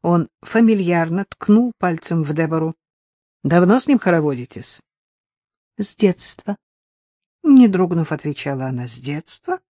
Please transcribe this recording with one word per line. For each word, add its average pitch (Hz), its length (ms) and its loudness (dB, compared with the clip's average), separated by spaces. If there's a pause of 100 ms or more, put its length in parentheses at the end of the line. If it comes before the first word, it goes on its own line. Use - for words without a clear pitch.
Он 170 280 0 (120)
фамильярно 185 840 0
ткнул 226 540 0
пальцем 165 440 -4
в 147 100 -4
Дебору. 160 420 -2 (680)
"Давно 180 360 4
с - 80 -4
ним 277 120 4
хороводитесь?" 147 840 -4 (960)
"С - 180 -8
детства", - 640 -4 (880)
не 262 220 8
дрогнув, 180 440 0
отвечала 143 540 -6
она. 123 220 -6
"С 117 120 -16
детства?" 151 600 -10 (160)